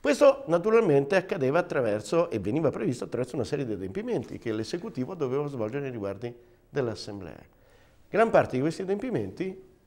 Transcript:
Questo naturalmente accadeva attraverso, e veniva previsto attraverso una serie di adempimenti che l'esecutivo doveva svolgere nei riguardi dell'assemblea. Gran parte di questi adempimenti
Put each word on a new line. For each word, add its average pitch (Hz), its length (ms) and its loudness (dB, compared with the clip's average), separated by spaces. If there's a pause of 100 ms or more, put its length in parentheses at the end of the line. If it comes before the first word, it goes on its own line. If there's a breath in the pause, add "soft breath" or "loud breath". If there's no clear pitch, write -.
Questo - 460 6
naturalmente 170 680 4
accadeva 156 420 2
attraverso, 156 680 0
e 110 100 -2
veniva 123 300 0
previsto 127 340 -2
attraverso 117 320 -4
una 131 80 -2
serie 147 220 -2
di 110 80 -4
adempimenti 104 640 -6
che 110 160 -4
l'esecutivo 127 600 -4
doveva 143 340 -2
svolgere 127 340 -4
nei 139 100 -6
riguardi 107 420 -6 (360 soft breath)
dell'assemblea. 104 640 -6 (760 soft breath)
Gran - 200 2
parte 143 260 4
di 127 60 2
questi 160 220 -2
adempimenti 190 760 -4 (260)